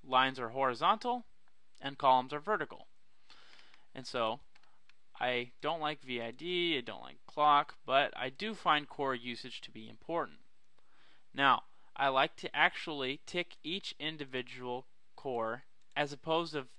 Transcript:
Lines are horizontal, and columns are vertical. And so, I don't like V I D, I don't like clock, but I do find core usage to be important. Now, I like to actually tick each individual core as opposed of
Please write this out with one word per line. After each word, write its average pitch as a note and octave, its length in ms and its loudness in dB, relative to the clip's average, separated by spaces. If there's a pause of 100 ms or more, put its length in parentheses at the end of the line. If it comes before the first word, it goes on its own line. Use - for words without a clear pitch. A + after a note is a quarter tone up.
Lines C3 380 6
are A#2 80 -2
horizontal, D3+ 760 2 (520)
and C#3 200 -6
columns C3 340 6
are D3 80 -2
vertical. E3+ 460 -2 (1080)
And B2+ 120 -8
so, A#2 340 0 (800)
I B2 400 0
don't D#3+ 220 0
like D3+ 180 -2
V B2+ 220 -4
I A#2 80 -4
D, E3+ 480 0
I - 20 2
don't G#2+ 220 -8
like B1+ 240 -14
clock, D3 580 6
but C3+ 320 4
I C3 140 -2
do G#3 240 -4
find D3+ 340 2
core C3+ 260 0
usage A#2+ 460 -6
to - 100 -12
be A2 200 -12
important. A#2+ 480 -4 (960)
Now, C3 300 8 (300)
I C3+ 140 4
like C3+ 280 4
to - 200 -6
actually D3 680 2
tick - 360 -4
each F3+ 380 -4
individual B2+ 840 -4 (300)
core A#2 480 -2 (300)
as D3 200 2
opposed D#3+ 400 0
of C3+ 140 -4 (100)